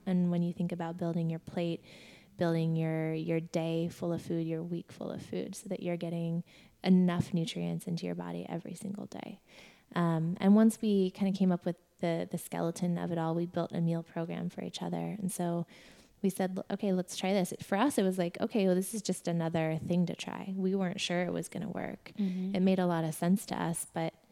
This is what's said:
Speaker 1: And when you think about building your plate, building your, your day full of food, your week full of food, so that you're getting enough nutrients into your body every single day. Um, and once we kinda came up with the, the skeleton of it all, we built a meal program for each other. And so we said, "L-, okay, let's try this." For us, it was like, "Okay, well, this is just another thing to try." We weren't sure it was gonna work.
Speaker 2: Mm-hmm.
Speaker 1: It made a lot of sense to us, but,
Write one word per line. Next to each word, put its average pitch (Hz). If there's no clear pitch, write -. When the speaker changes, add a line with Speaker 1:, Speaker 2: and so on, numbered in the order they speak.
Speaker 1:
And 180
when 175
you 170
think 175
about 170
building 170
your 160
plate, 170
building 165
your, 160
your 165
day 165
full 175
of 165
food, 165
your 160
week 170
full -
of -
food, -
so -
that 185
you're 175
getting 170
enough 180
nutrients 170
into 175
your 175
body 175
every 170
single 202
day. -
Um, 170
and 196
once 220
we 196
kinda 196
came 185
up 170
with 170
the, 170
the 175
skeleton 170
of 175
it 165
all, 165
we 170
built 175
a 170
meal 165
program 170
for -
each 175
other. 170
And 185
so 170
we 196
said, 185
"L-, -
okay, 202
let's 180
try 185
this." 185
For 196
us, 277
it 220
was 190
like, 175
"Okay, 196
well, 180
this 190
is 220
just -
another 160
thing 175
to -
try." -
We 190
weren't 190
sure 180
it 175
was 170
gonna -
work. -
Speaker 2:
Mm-hmm. 190
Speaker 1:
It 185
made 190
a 180
lot 165
of 156
sense 180
to -
us, 165
but, 165